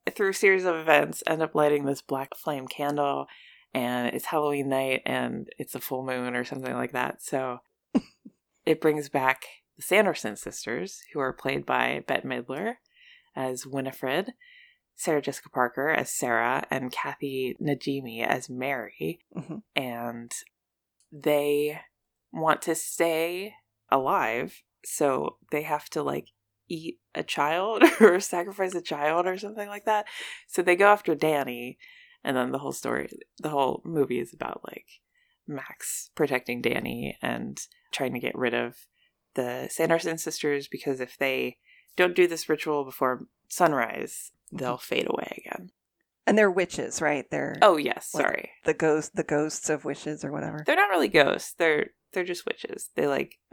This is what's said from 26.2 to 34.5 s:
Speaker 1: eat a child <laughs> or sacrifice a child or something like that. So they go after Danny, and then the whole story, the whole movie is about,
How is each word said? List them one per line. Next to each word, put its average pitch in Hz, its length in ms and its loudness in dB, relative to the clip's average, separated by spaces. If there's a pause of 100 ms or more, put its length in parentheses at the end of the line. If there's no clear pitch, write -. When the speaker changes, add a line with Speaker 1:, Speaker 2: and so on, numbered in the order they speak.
Speaker 1:
eat 160 280 -8 (160)
a - 80 -4
child 175 680 0
<laughs> - 100 -2
or 185 180 10
sacrifice 185 560 -4
a 170 60 -4
child 160 440 0
or 185 140 -2
something 208 300 -10
like 208 160 -8
that. 214 200 2 (420)
So - 140 -2
they 180 140 6
go 196 120 8
after 208 280 6
Danny, 131 640 -2 (460)
and 131 120 -2
then 127 160 0
the 135 80 0
whole 139 140 -6
story, 120 360 -4 (300)
the 151 100 -4
whole 139 360 0
movie 143 340 0
is 175 140 -8
about, - 340 -8